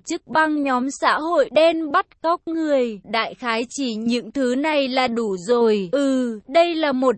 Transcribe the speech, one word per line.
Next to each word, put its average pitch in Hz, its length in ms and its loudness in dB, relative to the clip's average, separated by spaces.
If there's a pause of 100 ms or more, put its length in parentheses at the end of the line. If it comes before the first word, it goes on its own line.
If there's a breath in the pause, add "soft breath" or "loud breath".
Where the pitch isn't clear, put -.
chức - 220 -8
băng 311 360 2
nhóm 262 240 0 (140)
xã 240 180 2
hội 311 320 2
đen 320 400 2
bắt 370 300 -2
cóc 339 240 0
người." 285 540 -2 (120)
Đại 220 220 -2
khái 233 360 -4
chỉ 247 260 -6
những 226 360 -2
thứ 254 240 0
này 285 320 0
là 254 200 0
đủ 226 280 -2 (120)
rồi. 220 440 2
Ừ, 254 560 0
đây 339 280 2
là 302 160 0
một 254 260 2